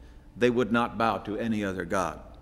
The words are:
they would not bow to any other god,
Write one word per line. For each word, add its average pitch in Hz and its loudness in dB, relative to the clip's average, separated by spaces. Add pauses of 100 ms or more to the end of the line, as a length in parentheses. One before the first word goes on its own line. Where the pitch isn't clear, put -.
(340)
they 120 4
would 117 2
not 117 0
bow 107 2
to 101 -4
any 110 0
other 92 -2
god, 87 0 (240)